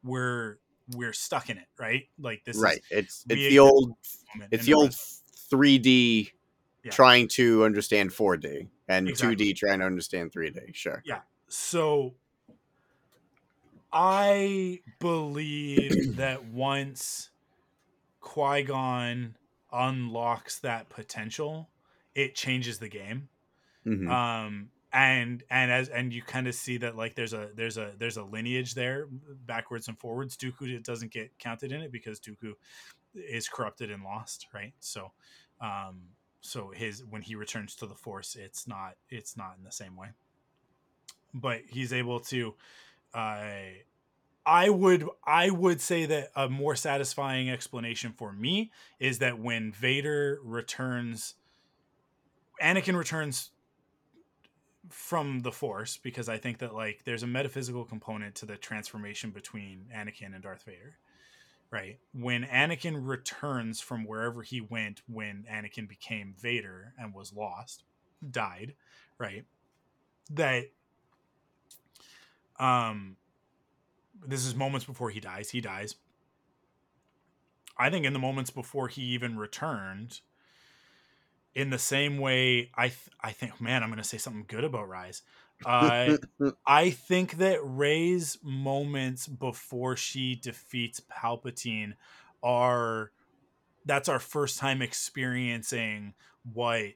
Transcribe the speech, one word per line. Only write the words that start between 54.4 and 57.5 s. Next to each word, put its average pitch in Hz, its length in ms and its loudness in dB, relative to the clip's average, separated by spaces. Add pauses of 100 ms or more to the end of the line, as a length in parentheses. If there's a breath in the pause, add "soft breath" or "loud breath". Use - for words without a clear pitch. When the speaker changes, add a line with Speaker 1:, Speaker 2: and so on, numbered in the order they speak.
Speaker 1:
from 143 500 -4
the 120 120 -6
Force, 110 440 -8
because 120 320 -10
I 113 80 -6
think 120 220 -8
that, 117 160 -12
like, 107 320 -8
there's 117 160 -6
a 120 40 -8
metaphysical 123 600 -6